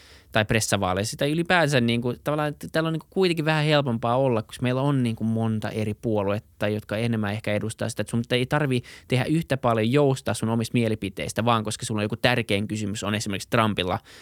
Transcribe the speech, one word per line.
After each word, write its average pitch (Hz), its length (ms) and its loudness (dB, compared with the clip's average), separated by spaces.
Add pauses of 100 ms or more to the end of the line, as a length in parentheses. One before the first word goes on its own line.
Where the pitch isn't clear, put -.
(320)
tai 110 120 4
pressavaaleissa. 101 720 0
Tai 143 160 0
ylipäänsä 165 480 2
niinku, 117 340 0 (100)
tavallaan, 151 240 -2
että 147 240 -10
täällä 160 140 0
on 160 60 -2
niinku 156 180 -6
kuitenkin 170 340 0
vähän 156 200 2
helpompaa 127 520 2
olla, 127 260 2
koska - 200 -10
meillä 127 200 0
on 139 200 2
niinku 113 220 -2
monta 110 460 0
eri 107 240 -2
puoluetta, 104 720 -2
jotka 107 280 -4
enemmän 110 360 -2
ehkä 107 200 -4
edustaa 110 360 -4
sitä, 113 140 -8
että - 80 -6
sun 117 200 -2
ei 127 160 0
tarvii 135 360 0 (260)
tehdä 127 160 2
yhtä 156 320 0
paljon 113 360 2
joustaa 135 420 2
sun 113 140 -4
omista 117 260 -2
mielipiteistä, 107 720 -2
vaan 117 200 2
koska - 220 -6
sulla 110 140 -2
on 104 40 0
joku 107 120 -2
tärkein 107 520 2
kysymys, 104 360 -6
on 104 100 -2
esimerkiksi 104 360 -4
Trumpilla, 95 480 2 (240)